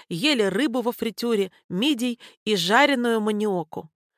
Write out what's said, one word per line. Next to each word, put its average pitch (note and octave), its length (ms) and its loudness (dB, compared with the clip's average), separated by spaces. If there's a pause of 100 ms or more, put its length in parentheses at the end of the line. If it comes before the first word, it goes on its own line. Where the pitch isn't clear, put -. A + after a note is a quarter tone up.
ели A3 360 0
рыбу A3+ 380 0
во A#3 100 -2
фритюре, A3 580 -2 (180)
мидий A#3+ 520 -2 (240)
и G#3+ 100 0
жареную A#3 680 2
маниоку. G#3 720 -4 (280)